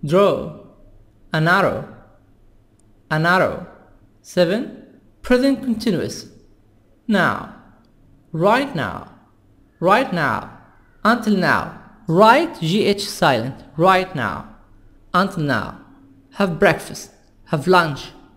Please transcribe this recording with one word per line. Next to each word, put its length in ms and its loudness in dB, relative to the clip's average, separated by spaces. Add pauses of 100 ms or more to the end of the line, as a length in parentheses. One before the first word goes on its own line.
Draw. 580 0 (720)
An 160 0
arrow. 460 0 (1160)
An 160 0
arrow. 400 0 (560)
Seven. 800 -2 (220)
Present 400 2
continuous. 640 -4 (800)
Now. 480 -2 (800)
Right 420 0
now. 380 -8 (680)
Right 320 2
now. 460 -4 (460)
Until 320 2
now. 460 0 (240)
Right, 540 4
G 260 0
H 220 -2
silent. 540 0 (140)
Right 380 2
now. 420 -8 (560)
Until 300 -2
now. 380 -4 (520)
Have 260 -2
breakfast. 520 -2 (360)
Have 200 -4
lunch. 460 0 (240)